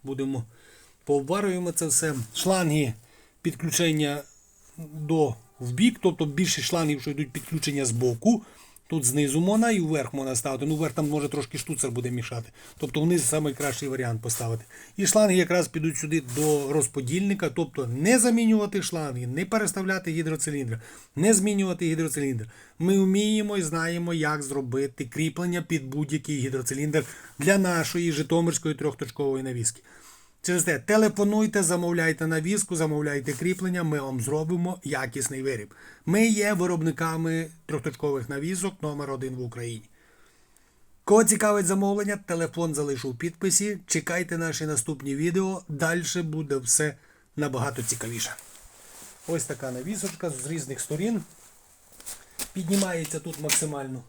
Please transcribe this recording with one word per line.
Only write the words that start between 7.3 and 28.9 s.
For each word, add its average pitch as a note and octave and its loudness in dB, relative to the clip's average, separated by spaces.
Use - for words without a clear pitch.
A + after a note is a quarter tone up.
підключення C#3+ -2
з A#2+ 2
боку. B2 4
Тут D#3 -2
знизу C#3+ 2
можна A3 4
і G#3 2
вверх D3+ 0
можна C3+ -2
ставити. C3+ -2
Ну, D#3 0
вверх D#3 -2
там D3+ 0
може D3 0
трошки C#3 -4
штуцер C#3+ -4
буде B2 -4
мішати. A#2+ -6
Тобто D3+ -2
вниз E3+ 4
самий D3+ 0
кращий C#3 -4
варіант A#2+ -2
поставити. A#2 -4
І G3 0
шланги G#3 6
якраз F3 4
підуть D#3+ -2
сюди D#3 -2
до D3 2
розподільника. D#3 0
Тобто C#3+ -2
не D#3 4
замінювати A3 4
шланги, C3+ -4
не C#3+ -4
переставляти F#3+ -2
гідроциліндр, D3+ -4
не G3+ 6
змінювати F#3+ 2
гідроциліндр. C#3+ -2
Ми F#3+ 4
вміємо G#3 2
і F#3 0
знаємо, E3+ -2
як D3+ 0
зробити C3+ -4
кріплення E3+ -2
під D3+ -2
будь-який D3 -4
гідроциліндр C3+ -2
для G3 4
нашої E3+ 2
житомирської D#3+ 0
трьохточкової C#3 -2